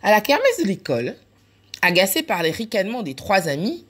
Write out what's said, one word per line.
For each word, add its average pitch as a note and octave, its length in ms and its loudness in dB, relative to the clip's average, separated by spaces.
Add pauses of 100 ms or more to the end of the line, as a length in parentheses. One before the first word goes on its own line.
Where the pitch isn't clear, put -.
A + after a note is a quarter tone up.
à G3 80 4
la G#3+ 100 6
kermesse G#4+ 400 2
de D#4+ 60 0
l'école, D3 480 -4 (680)
agacée F#3+ 400 2
par F#3+ 220 -2
les D#3+ 80 2
ricanements A3 500 -4
des C#3 140 -8
trois F#3+ 320 0
amies, F#3 420 -4